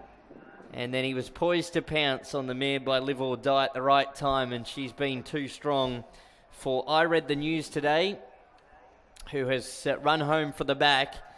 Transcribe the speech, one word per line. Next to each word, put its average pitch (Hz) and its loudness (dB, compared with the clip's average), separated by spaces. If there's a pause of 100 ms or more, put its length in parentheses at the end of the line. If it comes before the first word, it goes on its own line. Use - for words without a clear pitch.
(760)
And 123 -6
then 131 0
he 131 0
was 127 -4
poised 175 0
to 165 0
pounce 143 0
on 135 -2
the 127 -4
mare 139 0
by 131 0
Live 131 -2
or 127 -2
Die 135 2
at - -2
the 127 -6
right 139 4
time, 135 0
and 117 -6
she's 131 -8
been 135 -2
too 139 -6
strong 131 -2 (460)
for 131 -2
I 156 4
Read 160 2
the 147 0
News 156 -2
Today, 160 2 (1120)
who 139 -2
has, 127 -2
uh, 139 0
run 151 4
home 147 0
for - -4
the 139 2
back. 139 4 (220)